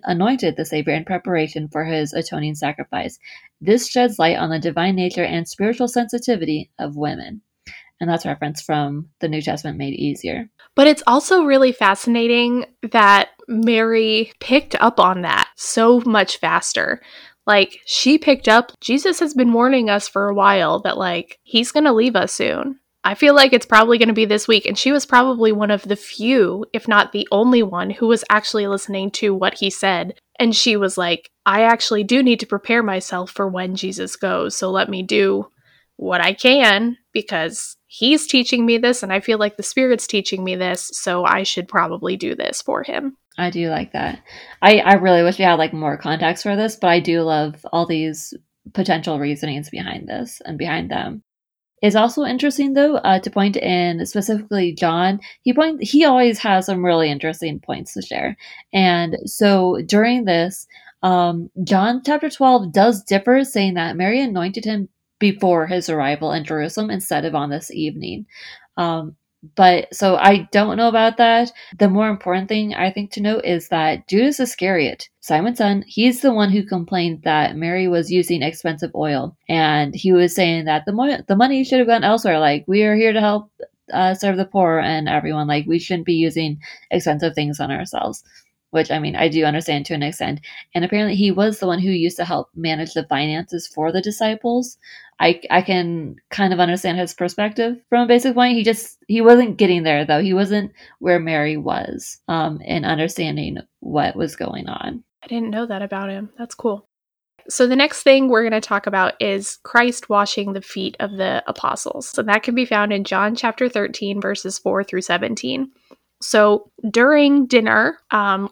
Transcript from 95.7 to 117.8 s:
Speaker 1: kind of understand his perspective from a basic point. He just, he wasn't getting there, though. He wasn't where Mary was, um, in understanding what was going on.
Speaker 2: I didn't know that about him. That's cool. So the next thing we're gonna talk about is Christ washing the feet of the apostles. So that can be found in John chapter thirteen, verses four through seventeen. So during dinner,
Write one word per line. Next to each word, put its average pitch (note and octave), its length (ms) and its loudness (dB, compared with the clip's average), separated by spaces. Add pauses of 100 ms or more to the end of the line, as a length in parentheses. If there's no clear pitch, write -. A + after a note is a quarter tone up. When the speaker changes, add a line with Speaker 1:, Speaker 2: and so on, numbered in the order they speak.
Speaker 1:
kind G3+ 240 0
of F3 40 -4
understand F3+ 400 0
his F3 140 -4
perspective G#3+ 640 -4 (140)
from A#3+ 140 4
a - 20 -4
basic A#3+ 260 4
point. B3 240 2
He A3 80 0
just, A3 320 -2 (120)
he A3 120 2
wasn't A#3 380 6
getting F3+ 240 4
there, D3+ 240 0
though. D#3 160 2
He F#3+ 100 0
wasn't G3 400 0 (280)
where F3+ 200 2
Mary D#3 380 -2
was, - 600 -8 (100)
um, D#3 340 -4
in E3 240 -4
understanding D#3 720 -4 (220)
what - 360 -2
was E3 200 -6
going - 340 -10
on. - 340 -10 (180)
Speaker 2:
I - 40 -20
didn't A3+ 240 -6
know A3 160 -6
that G3+ 160 -8
about G3 260 -8
him. G3 300 -12
That's A#3+ 160 -14
cool. G3+ 340 -6 (600)
So B3 160 0
the B3+ 100 0
next C#4+ 260 0
thing C4+ 260 6
we're A3+ 140 4
gonna A3 200 -2
talk G3+ 240 -4
about F#3+ 340 -2
is G3 440 -4
Christ A#3+ 440 0
washing G3+ 460 -2
the G3 80 -10
feet G3 360 -8
of G3+ 200 -6
the F#3+ 280 -4
apostles. - 640 -6
So - 140 -6
that G#3+ 200 2
can A#3+ 120 -4
be B3 100 0
found G#3 260 0
in G3+ 140 -2
John G3+ 320 -2
chapter B3 320 -2
thirteen, G3+ 500 -6
verses G3 400 -6
four G3 240 -2
through F#3 200 -6
seventeen. B3 720 -6 (520)
So G#3 460 2 (180)
during C#4+ 580 4
dinner, A3+ 520 2 (140)